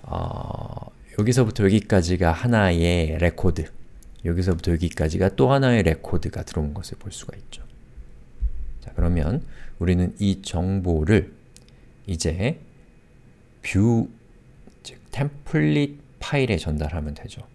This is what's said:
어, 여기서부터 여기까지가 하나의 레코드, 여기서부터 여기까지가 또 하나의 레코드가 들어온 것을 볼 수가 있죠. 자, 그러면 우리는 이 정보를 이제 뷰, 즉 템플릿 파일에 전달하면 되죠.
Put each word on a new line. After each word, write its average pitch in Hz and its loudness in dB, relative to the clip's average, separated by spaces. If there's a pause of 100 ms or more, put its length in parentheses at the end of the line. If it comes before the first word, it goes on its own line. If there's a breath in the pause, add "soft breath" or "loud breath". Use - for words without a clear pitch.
어, 50 -8 (260)
여기서부터 110 4
여기까지가 92 4
하나의 87 2
레코드, 82 0 (540)
여기서부터 87 0
여기까지가 82 0
또 131 4
하나의 123 4
레코드가 - -2
들어온 76 -4
것을 - -10
볼 - -14
수가 - -14
있죠. - -16 (1200)
자, - -14
그러면 87 2 (360 loud breath)
우리는 90 2
이 98 0
정보를 87 0 (680 soft breath)
이제 92 -2 (1000)
뷰, 113 2 (760)
즉 - -18 (120)
템플릿 147 -2 (200)
파일에 127 0
전달하면 76 -4
되죠. - -16 (120)